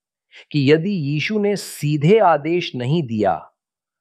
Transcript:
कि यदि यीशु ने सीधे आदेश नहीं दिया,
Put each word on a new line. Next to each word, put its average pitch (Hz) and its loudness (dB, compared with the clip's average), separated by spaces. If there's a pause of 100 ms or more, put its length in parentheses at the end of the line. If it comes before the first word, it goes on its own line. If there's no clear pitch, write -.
(520)
कि 143 2
यदि 160 2
यीशु 151 -4
ने 202 0
सीधे 151 0
आदेश 170 0
नहीं 135 -2
दिया, 101 -2 (500)